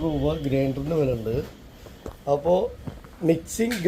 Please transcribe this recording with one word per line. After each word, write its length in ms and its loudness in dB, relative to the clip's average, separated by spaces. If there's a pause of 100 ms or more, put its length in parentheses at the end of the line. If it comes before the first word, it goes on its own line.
രൂപ 320 2 (100)
ഗ്രൈൻഡറിന് 540 0
വിലയുണ്ട്. 360 0 (1000)
അപ്പോൾ 260 4 (720)
മിക്സിങ് 580 0